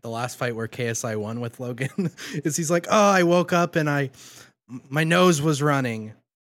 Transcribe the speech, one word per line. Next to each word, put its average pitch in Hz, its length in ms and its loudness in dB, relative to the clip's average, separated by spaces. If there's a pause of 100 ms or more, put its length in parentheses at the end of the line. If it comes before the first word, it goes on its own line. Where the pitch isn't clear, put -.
the 120 80 -12
last 117 280 -6
fight 123 180 -4
where 113 120 -6
K 120 200 -6
S 117 180 -4
I 113 100 -4
won 107 240 -6
with 117 200 -8
Logan? 131 520 -6 (160)
<laughs> - 60 -14
Is 151 240 -4
he's 165 140 -2
like, 175 180 0
"Oh, 202 220 6
I 185 120 4
woke 175 300 2
up 175 240 2
and 151 120 0
I, 143 200 0 (600)
m-, 123 200 -14
my 151 160 0
nose 175 360 4
was 147 200 0
running." 123 520 -2 (360)